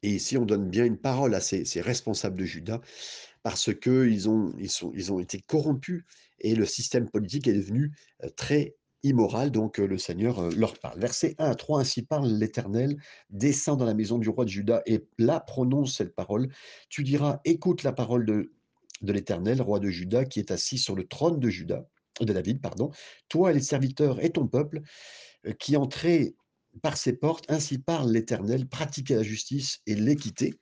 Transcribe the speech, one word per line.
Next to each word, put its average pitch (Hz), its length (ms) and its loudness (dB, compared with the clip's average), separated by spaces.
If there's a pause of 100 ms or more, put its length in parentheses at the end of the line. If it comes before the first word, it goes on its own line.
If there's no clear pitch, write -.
Et 104 120 2
ici, 92 200 -2
on 123 100 2
donne 101 220 2
bien 107 180 2
une 117 120 2
parole 131 380 0
à 92 60 -2
ces, 95 220 -2
ces - 160 -4
responsables 101 560 -4
de 92 100 -4
Juda, 87 360 -6 (640)
parce 110 300 -2
que 127 340 4
ils 107 220 2
ont, 110 280 2
ils 95 120 -8
sont, - 260 -6
ils 95 160 -6
ont 95 80 0
été 90 220 -8
corrompus 156 640 -2 (340)
et 110 160 2
le 110 100 4
système 113 420 -2
politique 110 400 -2
est 113 60 4
devenu, 113 420 0 (280)
euh, - 120 -8
très - 400 0 (280)
immoral. 127 480 4
Donc, 110 280 0
euh, 101 60 4
le 95 140 0
Seigneur, 104 400 -2
euh, 87 180 0
leur - 220 2
parle. - 200 -10
Verset - 380 0
un 151 140 0
à 113 40 0
trois, « - 260 -2
Ainsi 127 200 -2
parle 139 300 0
l'Éternel, 113 680 0 (320)
descends 139 460 0
dans 127 100 2
la 113 80 2
maison 107 240 0
du 110 120 0
roi 120 160 0
de 107 40 -2
Juda 101 380 0
et 110 180 2 (140)
là 131 200 4
prononce 131 560 0
cette 90 200 -4
parole. 104 340 -2 (400)
Tu - 140 -4
diras, 143 420 2
écoute 165 380 2
la 131 100 0
parole 120 320 0
de, 107 260 0 (520)
de 101 100 0
l'Éternel, 101 480 0
roi 104 180 0
de 101 100 -2
Juda, 92 360 0
qui 131 140 -6
est 95 100 -4
assis 110 300 -2
sur 98 160 -2
le 92 120 -6
trône 160 320 0
de 123 100 4
Juda, 87 380 -4 (320)
de 107 140 2
David, 98 260 0
pardon. 131 300 -4 (400)
Toi 175 220 4
et - 20 6
les 143 80 4
serviteurs 135 600 0
et 165 80 4
ton 139 160 0
peuple, 151 340 -2 (640)
euh, 110 80 -6
qui 143 240 0
entrez 143 580 2 (460)
par 147 140 -2
ces 135 160 0
portes, 156 380 0
ainsi 147 300 0
parle 139 320 0
l'Éternel, 113 540 0
pratiquez 135 500 -2
la 110 80 4
justice 120 640 -6
et 104 80 0
l'équité. 135 680 0